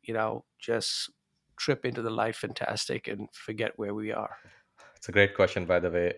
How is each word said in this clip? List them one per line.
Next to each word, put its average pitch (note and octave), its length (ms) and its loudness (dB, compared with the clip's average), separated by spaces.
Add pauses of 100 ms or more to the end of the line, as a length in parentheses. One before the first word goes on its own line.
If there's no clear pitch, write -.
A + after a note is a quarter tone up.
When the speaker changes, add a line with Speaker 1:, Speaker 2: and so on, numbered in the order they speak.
Speaker 1:
you A2+ 120 -6
know, A2 320 -2 (140)
just - 520 -2 (460)
trip - 280 0
into A#2+ 160 -4
the A2+ 80 -4
light A2 260 0
fantastic - 720 -4
and G#2 260 -6
forget A2 420 -4
where G#2 180 -4
we G#2+ 200 -4
are? A2 240 -6 (580)
Speaker 2:
It's - 140 -12
a - 20 -6
great G2+ 240 6
question, F#2 300 4
by F2 140 4
the F2 120 2
way. F2 260 2